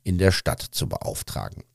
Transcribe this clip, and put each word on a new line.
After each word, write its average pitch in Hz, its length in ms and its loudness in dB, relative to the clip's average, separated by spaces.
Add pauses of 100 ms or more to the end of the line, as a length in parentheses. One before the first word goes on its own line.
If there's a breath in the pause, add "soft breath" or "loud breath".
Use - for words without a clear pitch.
in 92 140 2
der 95 140 8
Stadt - 300 0
zu - 260 -4
beauftragen. - 760 -6 (120)